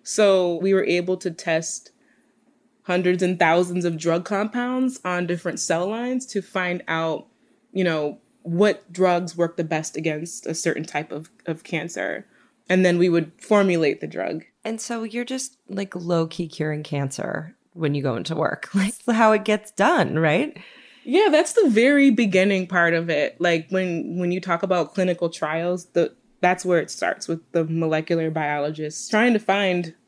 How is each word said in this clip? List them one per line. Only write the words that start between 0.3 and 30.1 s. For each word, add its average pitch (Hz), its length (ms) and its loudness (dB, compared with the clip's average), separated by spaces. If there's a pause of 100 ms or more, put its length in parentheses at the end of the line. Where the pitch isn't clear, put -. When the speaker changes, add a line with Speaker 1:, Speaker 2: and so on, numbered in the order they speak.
Speaker 1:
we 196 100 4
were 190 120 2
able 175 320 0
to 180 120 -6
test - 600 -4 (920)
hundreds 180 360 0
and 180 160 0
thousands 175 480 2
of 165 140 -2
drug 170 260 0
compounds 247 800 -2
on 180 220 -2
different 170 320 -4
cell 175 260 -2
lines 247 400 -4
to - 160 -6
find 180 460 -4
out, 165 400 -2 (440)
you 190 120 0
know, 156 340 0 (240)
what 175 500 0
drugs 175 460 0
work 170 200 0
the 170 60 -2
best 156 320 -4
against 160 520 -6
a 160 80 -4
certain 156 300 -4
type 151 260 -8
of, 156 180 -12 (160)
of 160 180 -8
cancer. 95 600 -6 (460)
And 185 140 4
then 175 140 4
we 180 100 4
would 165 300 0
formulate 180 600 2
the - 60 -8
drug. 160 380 -6 (200)
Speaker 2:
And 220 160 -6
so 233 220 -8
you're 226 240 -6
just, 262 320 -8 (120)
like, 196 260 -8
low-key 170 540 -2
curing 151 340 -4
cancer 147 720 -6 (180)
when 156 220 -2
you 143 80 -4
go 131 120 -2
into 160 200 -6
work. - 360 -4
<laughs> - 40 -12
Like, 196 200 0
that's 226 220 0
how 226 140 6
it 214 120 2
gets 214 280 -2
done, 214 480 2
right? 165 360 0 (480)
Speaker 1:
Yeah, 370 280 4
that's 311 220 4
the 415 140 4
very 269 440 6
beginning 190 560 2
part 175 260 2
of 170 160 0
it. 147 320 -2
Like, 170 300 2
when, 180 480 -2
when 175 120 0
you 185 80 -2
talk 180 220 -2
about 180 320 0
clinical 175 380 0
trials, 170 640 -4
the, - 220 0 (260)
that's 180 220 2
where 180 140 2
it - 140 -2
starts - 360 -4
with 165 120 -4 (140)
the 165 120 2
molecular 160 640 -2
biologists 151 800 -4
trying 233 240 4
to 214 60 2
find 185 560 0 (120)